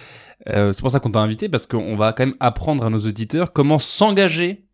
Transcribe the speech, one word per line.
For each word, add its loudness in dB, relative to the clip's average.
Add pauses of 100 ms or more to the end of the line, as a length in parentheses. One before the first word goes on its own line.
(500)
Euh, 2
c'est -4
pour 0
ça 4
qu'on -2
t'a 2
invité, -2
parce -4
qu'on -4
va 2
quand 0
même -4
apprendre 0
à 0
nos 0
auditeurs -4
comment 4
s'engager 0 (100)